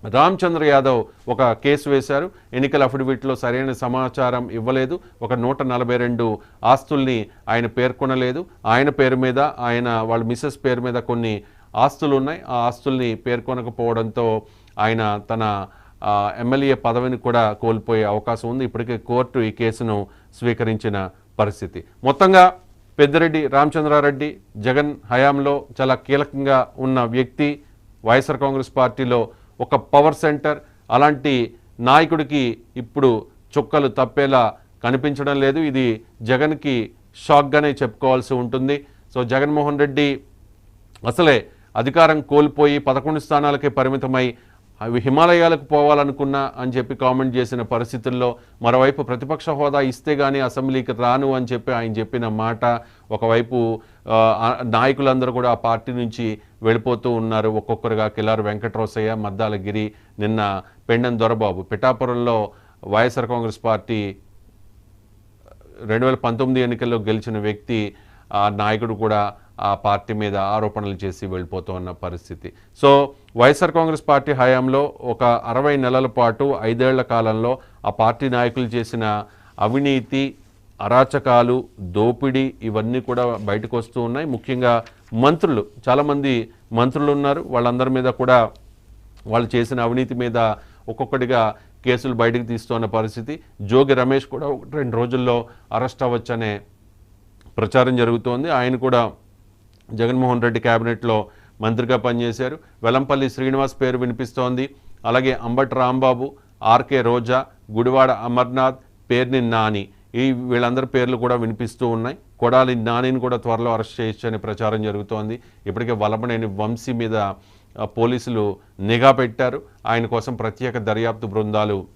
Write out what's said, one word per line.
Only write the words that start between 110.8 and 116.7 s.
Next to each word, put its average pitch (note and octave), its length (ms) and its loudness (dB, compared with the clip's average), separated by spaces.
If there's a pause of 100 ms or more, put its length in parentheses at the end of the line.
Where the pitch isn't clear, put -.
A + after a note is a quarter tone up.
పేర్లు B2 300 0
కూడా B2 180 0
వినిపిస్తూ A#2 540 -4
ఉన్నాయి. A#2 280 -4 (240)
కొడాలి B2+ 340 4
నానిని A#2+ 460 0
కూడా B2 160 -2
త్వరలో A#2 360 -2
అరెస్ట్ A2+ 280 -4
చేయొచ్చు A2 280 -4
అనే A2 100 -6
ప్రచారం G#2+ 440 -4
జరుగుతోంది. G#2+ 600 -6 (240)
ఇప్పటికే A2 260 -4
వలపనేని A2 540 -2
వంశీ G#2+ 460 -6